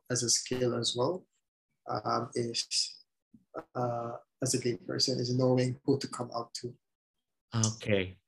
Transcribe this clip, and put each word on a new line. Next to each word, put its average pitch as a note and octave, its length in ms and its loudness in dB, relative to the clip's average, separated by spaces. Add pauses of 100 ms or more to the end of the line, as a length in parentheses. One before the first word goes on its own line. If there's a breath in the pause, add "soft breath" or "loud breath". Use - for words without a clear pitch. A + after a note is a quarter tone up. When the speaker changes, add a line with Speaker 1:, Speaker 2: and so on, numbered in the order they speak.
Speaker 1:
as A#2+ 140 0
a A#2 60 2
skill B2 460 2
as A#2 200 0
well, D#3+ 300 0 (640)
um, A#2 460 -2
is, A#2 300 -2 (1120)
uh, A#2 420 -2 (240)
as B2+ 120 2
a B2 60 0
gay A#2+ 180 0
person, C3 420 0
is B2 160 0
knowing B2+ 500 4
who C#3 140 4
to - 80 -6
come - 280 -8
out - 260 -6
to. A#2+ 120 -8 (1040)
Speaker 2:
Okay. F#2+ 400 0 (100)